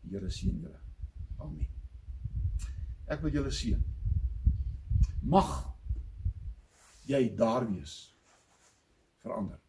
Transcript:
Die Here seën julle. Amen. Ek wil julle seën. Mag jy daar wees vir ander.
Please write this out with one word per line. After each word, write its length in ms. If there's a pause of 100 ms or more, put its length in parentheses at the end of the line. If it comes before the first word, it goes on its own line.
Die 120
Here 160
seën 300
julle. 200 (580)
Amen. 280 (1400)
Ek 140
wil 120
julle 180
seën. 320 (1400)
Mag 520 (1300)
jy 280
daar 360
wees 440 (1080)
vir 100
ander. 360